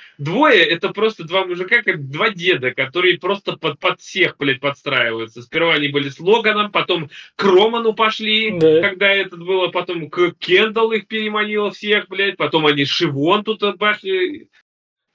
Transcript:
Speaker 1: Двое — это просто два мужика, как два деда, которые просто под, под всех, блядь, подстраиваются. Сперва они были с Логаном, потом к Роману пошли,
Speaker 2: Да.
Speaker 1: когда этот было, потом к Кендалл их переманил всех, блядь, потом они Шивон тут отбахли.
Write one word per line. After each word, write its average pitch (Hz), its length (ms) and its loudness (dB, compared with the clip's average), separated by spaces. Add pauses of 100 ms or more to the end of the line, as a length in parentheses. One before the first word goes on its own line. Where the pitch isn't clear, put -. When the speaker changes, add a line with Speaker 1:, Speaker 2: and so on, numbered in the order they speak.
(180)
Speaker 1:
Двое — 196 460 4
это 170 260 0
просто 214 340 -2
два 185 220 0
мужика, 185 360 -2
как 165 280 -6
два 196 200 -2
деда, 165 440 -2
которые 175 440 0
просто 196 380 -4
под, - 220 -6
под 175 220 -2
всех, - 380 -2
блядь, 135 220 -2
подстраиваются. 120 840 -4
Сперва 160 320 0
они 147 140 0
были 139 220 -2
с - 100 -16
Логаном, 208 520 2
потом 165 360 -2 (280)
к - 80 -2
Роману 220 500 4
пошли, 220 640 0
Speaker 2:
Да. 160 240 6
Speaker 1:
когда 196 280 0
этот 185 340 -2
было, 185 240 0
потом 170 420 -6
к 175 280 0
Кендалл 220 540 2
их 214 140 -2
переманил 214 640 -4
всех, 208 380 -2
блядь, 190 300 -4
потом 156 280 0
они 147 200 2
Шивон 160 580 0
тут 214 180 -4
отбахли. 190 840 -2 (680)